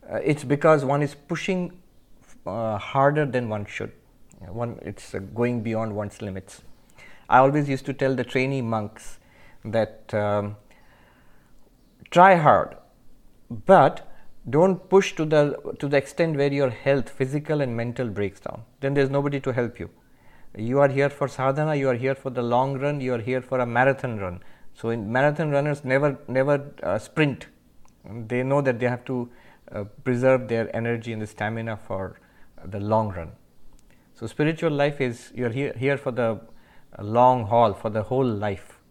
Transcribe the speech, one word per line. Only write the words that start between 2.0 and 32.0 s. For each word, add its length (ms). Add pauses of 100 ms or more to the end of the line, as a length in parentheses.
uh, 320
harder 480
than 240
one 160
should. 260 (500)
Uh, 120
one, 280
it's, 320
uh, 60
going 420
beyond 320
one's 280
limits. 400 (680)
I 120
always 280
used 200
to 60
tell 220
the 80
trainee 380
monks 580 (460)
that, 480
um, 440 (1500)
try 240
hard, 400 (880)
but 440 (400)
don't 400
push 260
to 80
the, 340 (220)
to 80
the 80
extent 400
where 160
your 180
health, 400
physical 520
and 160
mental, 320
breaks 320
down. 220 (180)
Then 120
there's 160
nobody 300
to 140
help 260
you. 100 (680)
You 240
are 80
here 200
for 200
sadhana, 460
you 120
are 80
here 180
for 160
the 120
long 360
run, 220
you 140
are 80
here 200
for 200
a 40
marathon 540
run. 220 (320)
So 160
in 200
marathon 400
runners 360
never, 420
never, 460 (100)
uh, 160
sprint. 480 (580)
They 380
know 180
that 180
they 80
have 180
to, 240 (420)
uh, 140 (180)
preserve 460
their 260
energy 380
and 80
the 60
stamina 500
for 420 (460)